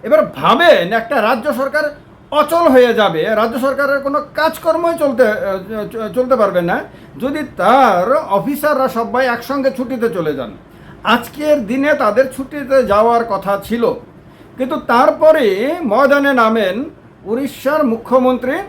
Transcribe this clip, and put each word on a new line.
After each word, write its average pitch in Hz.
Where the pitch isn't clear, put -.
এবার 277
ভাবেন, 202
একটা 226
রাজ্য 240
সরকার 277
অচল 302
হয়ে 247
যাবে, 180
রাজ্য 233
সরকারের 277
কোনো 277
কাজকর্মই 320
চলতে, 262
আহ, 214
চ-, 220
চলতে 254
পারবে 190
না 175
যদি 285
তার 202
অফিসাররা 262
সবাই 233
একসঙ্গে 262
ছুটিতে 233
চলে 160
যান। 117
আজকের 285
দিনে 269
তাদের 233
ছুটিতে 269
যাওয়ার 226
কথা 196
ছিল, 233
কিন্তু 262
তারপরে 302
ময়দানে 277
নামেন 220
উড়িষ্যার 269
মুখ্যমন্ত্রী। 254